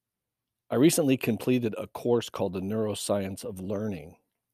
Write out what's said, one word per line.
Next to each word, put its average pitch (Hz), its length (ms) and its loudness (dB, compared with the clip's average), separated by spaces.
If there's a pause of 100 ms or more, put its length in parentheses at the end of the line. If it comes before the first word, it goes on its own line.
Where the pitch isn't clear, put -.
(680)
I - 60 -4
recently 139 420 6
completed 120 600 0
a - 80 -6
course 120 420 0
called 101 240 -4
The 95 80 -4
Neuroscience 101 840 -2
of 98 160 -10
Learning. 98 580 -6 (380)